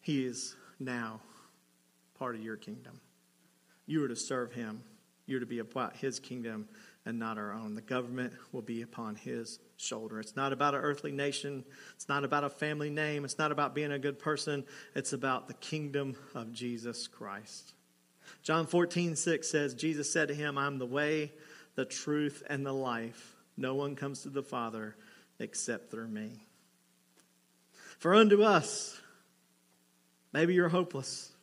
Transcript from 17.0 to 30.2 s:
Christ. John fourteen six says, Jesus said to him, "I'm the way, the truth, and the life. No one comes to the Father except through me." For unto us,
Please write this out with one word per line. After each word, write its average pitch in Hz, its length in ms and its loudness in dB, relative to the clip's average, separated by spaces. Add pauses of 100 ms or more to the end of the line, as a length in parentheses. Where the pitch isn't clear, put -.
Christ. - 680 -12 (680)
John 160 240 4
fourteen 175 500 4
six 165 320 2
says, 143 260 2
Jesus 147 380 0
said 156 160 2
to 143 60 -2
him, 147 240 -2
"I'm 139 200 0
the 127 80 -2
way, 147 460 2 (440)
the 131 100 0
truth, 147 600 0
and 139 160 -2
the 139 100 -2
life. 117 640 -4 (200)
No 131 180 -2
one 143 220 0
comes 139 260 -6
to 143 80 -10
the 139 120 -2
Father 113 540 -4 (420)
except - 520 -4
through 113 180 -8
me." 110 380 -8 (1500)
For 180 160 6
unto 208 280 12
us, - 580 6 (1300)